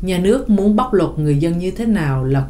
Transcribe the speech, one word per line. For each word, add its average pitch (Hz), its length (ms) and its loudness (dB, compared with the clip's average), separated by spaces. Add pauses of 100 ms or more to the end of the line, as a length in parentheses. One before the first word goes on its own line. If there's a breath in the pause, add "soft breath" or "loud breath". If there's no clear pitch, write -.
nhà 180 180 -2
nước 208 320 0
muốn 208 260 2
bóc 254 160 0
lột 165 260 0
người 147 200 0
dân 170 200 0
như 185 120 -4
thế 226 160 -6
nào 147 380 0
là 135 260 0